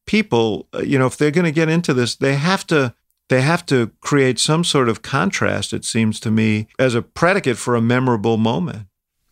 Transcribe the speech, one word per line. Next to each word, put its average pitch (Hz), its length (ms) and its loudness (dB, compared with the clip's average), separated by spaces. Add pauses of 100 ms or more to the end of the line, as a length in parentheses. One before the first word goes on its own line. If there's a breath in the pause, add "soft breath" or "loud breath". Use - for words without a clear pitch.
people, 117 640 0
uh, - 80 -6
you 139 180 0
know, 131 80 4
if 123 100 -4
they're 147 140 2
gonna 170 200 0
get 160 180 0
into 165 240 0
this, 123 240 0
they 135 180 0
have 175 320 -2
to, 135 280 0 (340)
they 127 140 2
have 160 240 0
to 120 240 2 (100)
create 131 380 2
some 160 260 0
sort 135 240 2
of 107 140 -2
contrast, 110 720 -2
it 101 100 -8
seems 110 340 0
to 113 120 -4
me, 110 360 0 (120)
as 127 160 0
a 117 80 -2
predicate 170 560 -2
for 120 180 -2
a 113 60 0
memorable 117 560 0
moment. 113 480 -2 (460)